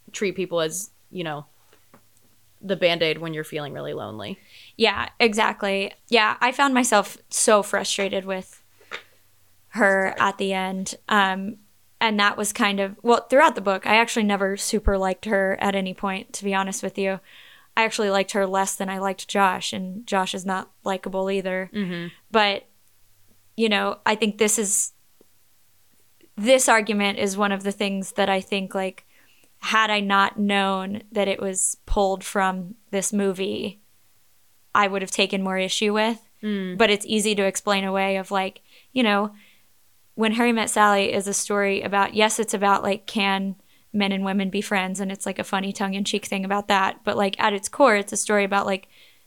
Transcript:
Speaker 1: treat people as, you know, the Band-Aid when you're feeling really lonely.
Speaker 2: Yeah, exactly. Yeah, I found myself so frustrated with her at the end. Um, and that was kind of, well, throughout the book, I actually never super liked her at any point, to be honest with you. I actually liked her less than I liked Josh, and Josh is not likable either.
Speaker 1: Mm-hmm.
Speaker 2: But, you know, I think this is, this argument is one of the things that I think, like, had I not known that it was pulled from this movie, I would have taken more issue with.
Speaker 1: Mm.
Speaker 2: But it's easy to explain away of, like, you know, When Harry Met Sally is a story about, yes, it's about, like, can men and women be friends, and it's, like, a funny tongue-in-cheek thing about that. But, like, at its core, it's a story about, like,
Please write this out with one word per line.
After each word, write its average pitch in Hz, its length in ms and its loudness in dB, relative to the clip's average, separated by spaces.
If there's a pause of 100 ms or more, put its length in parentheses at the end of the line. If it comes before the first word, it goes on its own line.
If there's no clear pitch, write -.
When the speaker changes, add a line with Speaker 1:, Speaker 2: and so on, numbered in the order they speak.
(140)
Speaker 1:
treat 175 220 -4
people 175 260 -4
as, 160 300 -6 (180)
you 180 140 -8
know, 151 240 -8 (1120)
the 190 140 -4
Band-Aid 165 420 2
when 160 160 -8
you're 156 100 -6
feeling 147 300 -8
really 143 200 -8
lonely. 104 440 -8 (400)
Speaker 2:
Yeah, 208 320 0 (100)
exactly. 208 720 0 (160)
Yeah, 220 320 2
I 247 120 2
found 269 240 2
myself 220 420 2 (140)
so 208 320 4
frustrated 196 600 -2
with 190 360 -8 (1080)
her 196 500 2
at - 180 2
the 196 160 -2
end. 190 420 -4 (140)
Um, 190 480 0 (440)
and 220 180 0
that 202 180 2
was 208 160 -4
kind 202 260 0
of, 196 240 -2
well, 233 260 2
throughout 302 260 6
the 226 60 -6
book, 190 240 -2
I 214 120 4
actually 226 260 2
never 196 320 0
super 202 420 0
liked 190 280 -2
her 196 340 0
at 196 160 0
any 190 180 -2
point, 190 400 -6
to 196 120 -10
be 196 80 -2
honest 190 280 -2
with 196 160 -6
you. 190 220 -2 (560)
I 226 80 4
actually 220 260 0
liked 196 220 0
her 196 160 0
less 190 280 -2
than 190 140 -4
I 190 100 -6
liked 190 280 -4
Josh, 190 460 0
and 190 340 -8
Josh 190 260 0
is 185 120 -8
not 190 260 -6 (140)
likable 190 440 -4
either. 185 440 -4
Speaker 1:
Mm-hmm. 175 340 -6 (240)
Speaker 2:
But, 208 320 2 (920)
you 220 100 2
know, 202 380 0
I 220 100 2
think 214 220 0
this 214 200 2
is, - 360 -2 (1400)
this 247 340 4
argument 208 500 2
is 196 180 0
one 202 140 2
of 196 120 -4
the 196 80 -2
things 196 420 -4
that 196 160 0
I 190 120 2
think, 190 320 -6
like, 190 320 -6 (540)
had 220 300 2
I 208 100 2
not 196 400 2
known 196 720 0
that 202 160 0
it 196 140 -2
was 190 440 -4
pulled 190 380 2
from 190 520 -2 (160)
this 196 200 -2
movie, 196 680 -2 (920)
I 202 140 4
would 196 140 -2
have 185 100 -8
taken 196 320 0
more 190 140 -2
issue 190 360 0
with. 220 260 0 (220)
Speaker 1:
Mm. 190 360 -4
Speaker 2:
But 220 120 4
it's 202 160 0
easy 214 300 0
to 196 80 0
explain 196 400 0
away 190 340 0
of, 190 140 -6
like, 190 300 -4 (320)
you 254 100 2
know, 208 300 2 (840)
When 214 180 0
Harry 240 200 2
Met 226 160 0
Sally 202 440 4
is 196 140 -2
a 202 60 -4
story 202 480 0
about, 196 320 0
yes, 214 260 2
it's 220 140 -2
about, 196 300 2
like, 196 220 -2
can 196 500 -2 (360)
men 202 200 0
and 190 120 -2
women 196 260 0
be 190 120 -2
friends, 190 400 -2
and 190 100 -4
it's, 196 140 -8
like, 196 140 -6
a 202 40 -4
funny 196 300 -2
tongue-in-cheek 196 520 -4
thing 190 200 -4
about 202 240 -2
that. 196 340 0
But, 208 140 0
like, 196 220 0
at 214 140 2
its 196 140 -6
core, 247 280 6
it's 202 180 -2
a 208 40 -4
story 208 280 2
about, 196 200 0
like, 196 220 -4 (400)